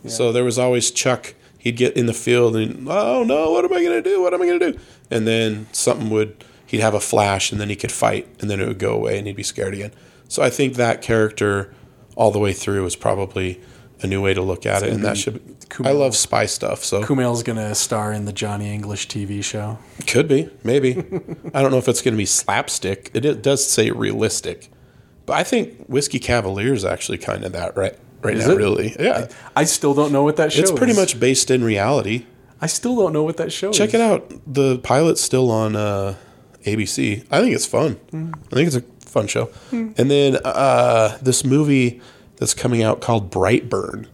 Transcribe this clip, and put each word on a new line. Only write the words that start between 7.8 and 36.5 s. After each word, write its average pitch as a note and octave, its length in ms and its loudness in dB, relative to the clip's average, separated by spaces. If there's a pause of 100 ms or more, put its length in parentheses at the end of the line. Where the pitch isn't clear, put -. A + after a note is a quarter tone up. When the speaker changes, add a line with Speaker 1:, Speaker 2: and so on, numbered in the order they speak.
Speaker 2:
fight, G#2+ 340 0 (140)
and G#2 100 -4
then G2 100 -2
it G2 80 0
would G#2 100 -6
go G#2+ 160 0
away, G#2+ 240 -2
and G2+ 80 -8
he'd G2 100 -8
be G#2 60 -10
scared G2 320 -6
again. G2+ 180 -10 (360)
So - 140 -2
I B2+ 80 2
think C3 240 0
that A#2+ 280 0
character G#2+ 680 0 (440)
all A2 160 4
the G#2 60 0
way G2+ 140 2
through G2 340 -2
is F2 100 -4
probably F#2+ 640 -4 (420)
a F#2+ 40 -4
new F#2+ 160 0
way G2 120 2
to F#2+ 80 0
look F#2 240 -4
at G2+ 100 0
Speaker 1:
It's G2 60 0
Speaker 2:
it, G#2+ 40 -2
Speaker 1:
gonna A2 100 -2
Speaker 2:
and G#2 80 -4
that G#2+ 100 -2
Speaker 1:
be G#2 60 -4
Speaker 2:
should - 260 -8
be, - 80 -20 (140)
Speaker 1:
Kumail. - 200 -6
Speaker 2:
I - 40 4
love C3+ 240 2
spy G#2+ 300 0
stuff, - 380 -6
so. G2+ 180 -2
Speaker 1:
Kumail's A#2+ 400 0
gonna A2 320 -6
star G#2+ 380 -2
in G#2 120 -6
the G2+ 80 -6
Johnny G#2 400 -6
English G#2 360 -8
T G#2 160 -8
V G2+ 180 -6
show. G#2+ 360 -8 (280)
Speaker 2:
Could D3+ 220 2
be, D3 200 2 (140)
maybe. B2+ 300 2
<laughs> E3+ 640 -8
I C#3 60 0
don't C3+ 120 4
know B2+ 60 2
if A#2 100 0
it's - 140 0
gonna A2+ 140 0
be G#2 80 0
slapstick. - 880 -2
It, A2 100 -2
it B2 180 0
does C#3 240 2
say A2+ 240 2
realistic. G#2+ 800 -4 (560)
But - 120 -2
I E3+ 40 0
think - 440 -2
Whiskey C3+ 340 -2
Cavalier A2 520 0
is G2+ 120 -2
actually F#2 340 -4
kinda G2+ 300 -6
that, F2+ 280 -6
right? G2 220 -2 (240)
Right A2 140 0
Speaker 1:
Is A2+ 100 0
Speaker 2:
now, D#3 80 6
Speaker 1:
it? - 20 4
Speaker 2:
really. G#2 420 0
Yeah. E3+ 300 0 (280)
Speaker 1:
I, C3+ 60 2
I - 20 4
still D3 300 0
don't D3 180 2
know C#3 100 4
what D3+ 140 2
that D3+ 160 2
show D3 100 4
Speaker 2:
It's F#3+ 100 4
pretty A#3+ 200 2
Speaker 1:
is. G3+ 60 4
Speaker 2:
much E3+ 220 0
based C3 300 2
in B2+ 140 4
reality. A2 640 0 (340)
Speaker 1:
I D#3+ 60 -4
still A#3+ 300 -4
don't F#3 160 2
know D3+ 100 0
what D#3+ 140 -2
that D#3+ 160 -4
show G3 200 -4
Speaker 2:
Check G#3 180 2
Speaker 1:
is. A#3 40 0
Speaker 2:
it A3+ 60 4
out. A3 300 2 (160)
The C3+ 320 2
pilot's D#3 420 2
still B2+ 300 2
on, A2 260 0
uh, G2 380 -2 (500)